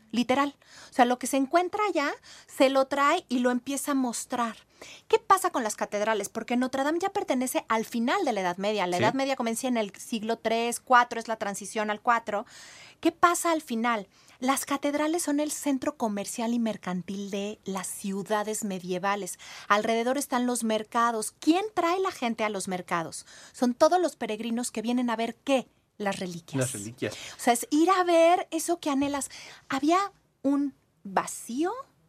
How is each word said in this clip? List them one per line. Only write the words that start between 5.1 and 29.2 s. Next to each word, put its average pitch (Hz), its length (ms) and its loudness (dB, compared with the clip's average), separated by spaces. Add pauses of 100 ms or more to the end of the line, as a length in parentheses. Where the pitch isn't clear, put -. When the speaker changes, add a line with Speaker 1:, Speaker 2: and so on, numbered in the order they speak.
Speaker 1:
pasa 370 320 4
con 262 140 0
las 214 100 -2
catedrales? 208 540 0
Porque 226 280 -4
Notre 254 280 0
Dame 320 160 0
ya 392 80 0
pertenece 302 600 -2
al 220 160 0
final 269 400 0
de 262 80 0
la 196 100 -2
Edad 180 160 -2
Media. 202 280 0
La 175 120 0
Speaker 2:
Sí. 180 40 0
Speaker 1:
Edad 220 100 2
Media 269 220 0
comienza 233 320 -4
en 247 100 0
el 214 200 -2
siglo 220 420 -4
tres, 233 400 -2
cuatro, 240 400 4
es 226 80 -8
la 226 80 -4
transición 208 560 -6
al 208 100 -4
cuatro. 226 460 0 (540)
¿Qué 320 100 2
pasa 339 400 2
al 320 100 0
final? 226 460 -4 (320)
Las 254 280 -2
catedrales 294 580 -2
son 294 160 -2
el 302 100 -2
centro 285 460 -4
comercial 226 580 -4
y 240 60 0
mercantil 202 720 -6
de 202 320 -6
las 190 240 -6
ciudades 208 720 -4
medievales. 185 800 -4 (260)
Alrededor 226 500 2
están 247 300 -2
los 240 160 -2
mercados. 220 800 0
¿Quién 349 240 4 (100)
trae 349 240 2
la 381 140 0
gente 233 320 -2
a 214 40 0
los 196 200 -4
mercados? 180 580 -4 (240)
Son 247 240 0
todos 330 260 6
los 311 140 0
peregrinos 226 560 -4
que 226 120 -8
vienen 240 280 0
a 226 60 -2
ver, 233 260 -2
¿qué? 269 240 2 (300)
Las 196 240 -2
reliquias. 175 400 -6
Speaker 2:
Las 127 120 0
reliquias. 110 420 -6 (220)
Speaker 1:
O - 40 -16
sea, 240 120 4
es 240 180 0
ir 320 200 4
a 370 140 4
ver 349 480 6
eso 330 260 -2
que 311 120 -4
anhelas. 277 380 0 (400)